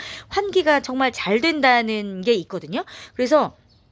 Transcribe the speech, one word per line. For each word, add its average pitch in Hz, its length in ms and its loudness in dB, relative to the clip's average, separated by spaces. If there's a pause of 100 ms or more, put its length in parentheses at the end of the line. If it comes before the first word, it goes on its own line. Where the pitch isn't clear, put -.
(300)
환기가 339 520 2
정말 262 300 -2
잘 226 300 0
된다는 226 800 0
게 214 140 2
있거든요. 175 500 -6 (300)
그래서 247 420 2 (340)